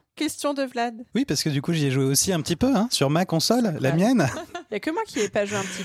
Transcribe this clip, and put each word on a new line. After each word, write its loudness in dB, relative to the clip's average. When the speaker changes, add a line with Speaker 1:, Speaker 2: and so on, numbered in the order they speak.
Speaker 1:
Question -4
de -2
Vlad. -4
Speaker 2:
Oui, 2
parce 0
que 0
du 0
coup, -4
j'y 2
ai 2
joué 2
aussi 2
un 0
petit -2
peu, 2
hein, 2
sur 2
ma 2
console, 2
la 2
Speaker 1:
Ah. 0
Speaker 2:
mienne. 4
Speaker 1:
<laughs> -8
Il -6
y -4
a -4
que -4
moi -4
qui -6
ai 0
pas 0
joué -4
un -2
petit -8